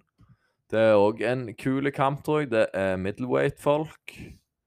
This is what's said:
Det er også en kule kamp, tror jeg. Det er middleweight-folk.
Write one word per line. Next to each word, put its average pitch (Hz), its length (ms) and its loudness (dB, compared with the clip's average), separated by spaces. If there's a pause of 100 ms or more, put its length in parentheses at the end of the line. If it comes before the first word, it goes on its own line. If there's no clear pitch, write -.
(720)
Det 110 80 0
er 110 160 6
også 104 300 2
en 123 200 -2 (100)
kule 135 360 -2
kamp, 143 320 -2
tror 151 180 0
jeg. 139 100 -4
Det 110 220 2
er 95 240 0
middleweight-folk. 135 1200 -2 (520)